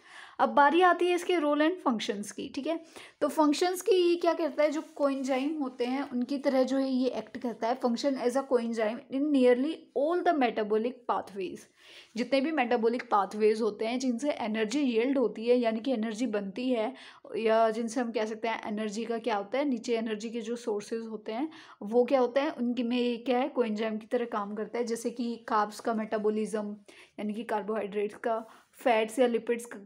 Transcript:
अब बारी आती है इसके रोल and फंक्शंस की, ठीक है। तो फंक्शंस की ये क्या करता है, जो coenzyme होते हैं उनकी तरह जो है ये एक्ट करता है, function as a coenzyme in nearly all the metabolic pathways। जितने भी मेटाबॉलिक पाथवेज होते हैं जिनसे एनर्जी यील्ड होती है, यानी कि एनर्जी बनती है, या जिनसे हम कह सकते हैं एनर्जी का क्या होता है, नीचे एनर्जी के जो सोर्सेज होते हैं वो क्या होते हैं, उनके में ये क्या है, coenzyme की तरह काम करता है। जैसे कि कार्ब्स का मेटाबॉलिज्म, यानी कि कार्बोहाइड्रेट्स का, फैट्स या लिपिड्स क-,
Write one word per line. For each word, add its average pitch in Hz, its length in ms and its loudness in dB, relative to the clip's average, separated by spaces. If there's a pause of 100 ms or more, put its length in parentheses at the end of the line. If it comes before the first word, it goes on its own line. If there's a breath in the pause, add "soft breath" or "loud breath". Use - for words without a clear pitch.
(380 loud breath)
अब 269 100 4
बारी 285 340 6
आती 349 240 6
है 359 80 2
इसके 349 240 0
रोल 294 240 2
and 330 200 2
फंक्शंस 208 500 -2
की, 202 220 -10
ठीक 262 120 -6
है। 320 120 -2 (420 loud breath)
तो 294 80 2
फंक्शंस 311 540 2
की - 120 4
ये 349 220 6
क्या 339 180 2
करता 302 280 0
है, 302 80 4
जो 294 100 -2 (200)
coenzyme 277 600 0
होते 254 260 -4
हैं 262 240 -2
उनकी 247 280 -2
तरह 269 240 2
जो 254 160 0
है 269 120 0
ये 262 200 0
एक्ट - 280 -10
करता 226 300 -4
है, 226 120 -2
function 254 440 0
as 240 120 0
a 277 140 0
coenzyme 233 480 0 (140)
in 269 200 0
nearly 254 400 6 (260)
all 330 280 2
the 349 140 4
metabolic 220 580 0 (120)
pathways। 190 540 -6 (520 loud breath)
जितने 247 240 2
भी 311 120 0
मेटाबॉलिक 240 580 2
पाथवेज 214 500 2
होते 220 260 -2
हैं 240 120 -2
जिनसे 254 340 -2
एनर्जी 220 480 -2
यील्ड 254 380 2
होती 220 280 0
है, 240 100 6
यानी 226 240 0
कि 269 120 -2
एनर्जी 226 340 -2
बनती 208 440 -4
है, 247 220 0 (440 loud breath)
या 220 340 4
जिनसे 226 300 -4
हम 233 120 -2
कह 214 140 -2
सकते 220 220 -6
हैं 226 200 -4
एनर्जी 214 360 -4
का 233 140 -4
क्या 220 180 -2
होता 202 220 -4
है, 285 60 0
नीचे 240 320 -2
एनर्जी 220 340 -4
के 233 100 -6
जो 226 160 -6
सोर्सेज 226 500 -6
होते 220 260 -10
हैं 262 160 -4 (340 loud breath)
वो 226 220 4
क्या 262 160 4
होते 247 200 2
हैं, 302 160 0
उनके 240 260 -2
में 240 140 0
ये 240 200 0 (100)
क्या 247 120 2
है, 277 160 -2
coenzyme 220 460 -2
की - 120 -20
तरह 240 200 0
काम 208 220 -4
करता 214 240 -6
है। 240 60 0
जैसे 226 260 -4
कि 233 240 -6 (140)
कार्ब्स 214 320 0
का 233 140 -2
मेटाबॉलिज्म, 214 840 -2 (420 loud breath)
यानी 208 160 -6
कि 226 100 -8
कार्बोहाइड्रेट्स 208 760 -4
का, 226 200 -2 (420 loud breath)
फैट्स 220 380 2
या 254 80 6
लिपिड्स 233 400 -2
क-, - 200 -16